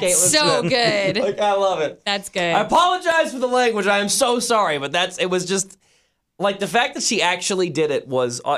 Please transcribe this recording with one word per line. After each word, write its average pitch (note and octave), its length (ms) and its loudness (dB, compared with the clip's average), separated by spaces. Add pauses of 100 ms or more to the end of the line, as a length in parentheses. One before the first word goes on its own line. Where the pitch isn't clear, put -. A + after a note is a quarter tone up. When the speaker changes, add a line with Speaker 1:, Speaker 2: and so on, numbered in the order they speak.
Speaker 1:
Caitlin F3+ 80 2
Speaker 2:
so C#4+ 480 2
Speaker 1:
Smith." - 100 0
Speaker 2:
good. G#3 460 0
Speaker 1:
<laughs> A3 60 -2
Like, G3+ 160 -2
I G#3 140 2
love F#3+ 280 0
it. D3 240 -6
Speaker 2:
That's G3+ 240 -4
good. E3+ 240 -2
Speaker 1:
I F3+ 80 2
apologize E4 720 2
for C4 60 -8
the B3+ 80 0
language. A#3+ 400 2
I G3+ 120 2
am G3+ 100 -2
so B3 300 2
sorry, G3 380 0
but C#3 160 -6
that's, F3+ 240 -2
it E3+ 100 -2
was F3+ 180 0
just, F#3+ 320 -4 (600)
like, G3 220 -2
the G3+ 80 -4
fact A#3+ 260 0
that D4+ 100 -6
she G3 180 0
actually F3+ 480 -2
did D3+ 220 0
it B2+ 160 -2
was, B2+ 380 -2
uh, C#3 120 0